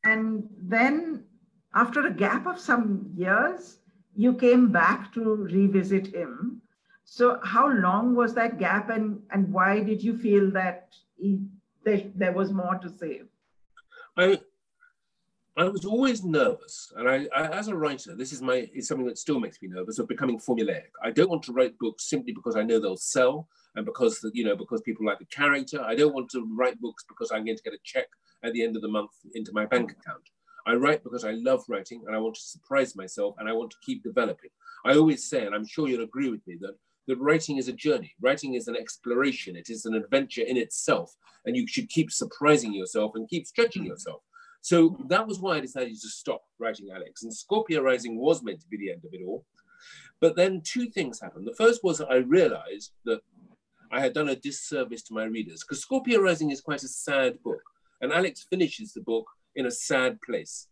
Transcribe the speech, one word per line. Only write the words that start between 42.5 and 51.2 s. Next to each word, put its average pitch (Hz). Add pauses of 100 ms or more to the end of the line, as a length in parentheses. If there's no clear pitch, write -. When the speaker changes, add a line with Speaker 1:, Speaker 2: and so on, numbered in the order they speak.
Speaker 2:
yourself 107
and 113
keep 165
stretching 233
Speaker 1:
Mm. -
Speaker 2:
yourself. - (400)
So 170 (120)
that 214
was 190
why 180
I -
decided 127
to 110
stop - (160)
writing 104
Alex. -
And 113
Scorpio 196
Rising 120
was 143
meant 95
to -
be 107
the 98
end 85
of 80
it 90
all. - (720)
But 160
then 185
two 240
things 135
happened. 92